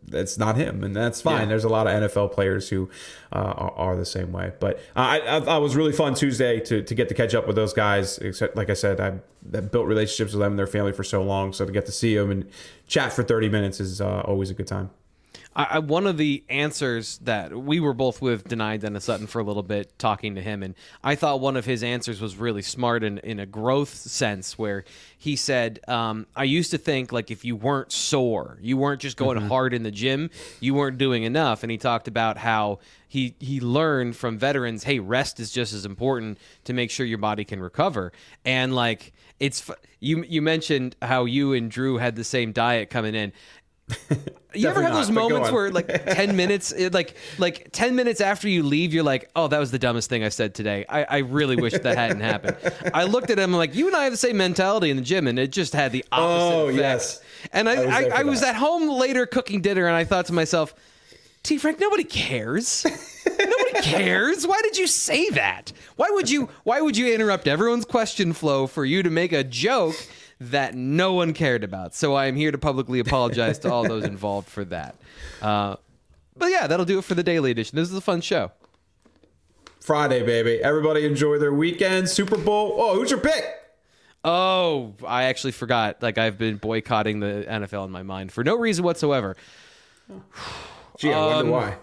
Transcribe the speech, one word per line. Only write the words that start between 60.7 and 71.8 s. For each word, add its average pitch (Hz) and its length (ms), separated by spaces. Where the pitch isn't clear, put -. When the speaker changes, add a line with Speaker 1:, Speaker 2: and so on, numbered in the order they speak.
Speaker 2:
"T. 302 160
Frank, 311 220
nobody 403 240
cares. 135 840
Speaker 1:
<laughs> - 360
Speaker 2:
Nobody 403 560
cares. 269 640
Why 392 160
did 427 160
you 370 80
say - 440
that? 98 420
Why 302 160
would 349 180
you, 277 180
why 254 180
would 294 160
you 247 160
interrupt 214 360
everyone's 220 380
question 208 480
flow 139 340
for 147 160
you 170 180
to 175 80
make 170 220
a 143 100
joke 160 540
that 127 340
no 156 400
one 170 180
cared 127 320
about?" 92 300